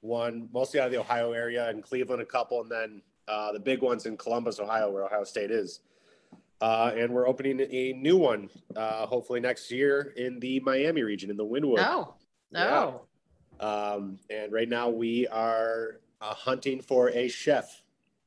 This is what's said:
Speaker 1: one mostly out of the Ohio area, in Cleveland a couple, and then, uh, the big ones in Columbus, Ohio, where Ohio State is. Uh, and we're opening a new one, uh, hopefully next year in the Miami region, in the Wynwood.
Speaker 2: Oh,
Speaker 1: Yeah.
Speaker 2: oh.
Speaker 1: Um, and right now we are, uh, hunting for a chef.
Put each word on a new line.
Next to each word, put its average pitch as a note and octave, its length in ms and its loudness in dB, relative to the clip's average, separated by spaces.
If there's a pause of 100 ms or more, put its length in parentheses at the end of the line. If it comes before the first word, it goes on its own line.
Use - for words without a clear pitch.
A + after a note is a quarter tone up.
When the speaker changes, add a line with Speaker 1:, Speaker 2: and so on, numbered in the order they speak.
Speaker 1:
one A#2 500 -4
mostly B2+ 260 0
out C3 80 4
of B2 60 -2
the B2 80 0
Ohio A#2+ 320 0
area, A#2 380 -2
in G#2+ 120 -6
Cleveland B2+ 400 -2
a - 20 -6
couple, B2 360 -2
and A2+ 100 -8
then, A2 320 -8 (240)
uh, G#2+ 240 -4
the G#2 80 -4
big C3 240 0
ones B2 240 0
in A2 100 -6
Columbus, A#2 440 -2
Ohio, G#2+ 280 0
where G2 160 -2
Ohio G2+ 200 -2
State G#2 260 -4
is. A2 300 -2 (800)
Uh, A2+ 360 4
and A#2+ 160 2
we're B2 140 2
opening C3 340 0
a C3 340 0
new C#3+ 220 4
one, A2+ 320 4 (280)
uh, A2 280 -2
hopefully B2 360 -2
next B2 320 -2
year C#3 440 2
in B2 220 -4
the C3 220 -2
Miami C3+ 420 2
region, G2+ 260 -2
in G2+ 80 -4
the G#2 80 -2
Wynwood. C3 400 2
Speaker 2:
Oh, D4 300 -2 (380)
Speaker 1:
Yeah. G#3 320 2
Speaker 2:
oh. B2+ 160 -6 (580)
Speaker 1:
Um, G#2 640 -4 (100)
and G#2+ 220 -6
right A2+ 160 2
now A#2+ 220 0
we A#2 360 0
are, A2+ 720 0 (220)
uh, G#2+ 140 -6
hunting C3 460 -2
for B2+ 300 4
a A#2+ 180 0
chef. - 520 0 (460)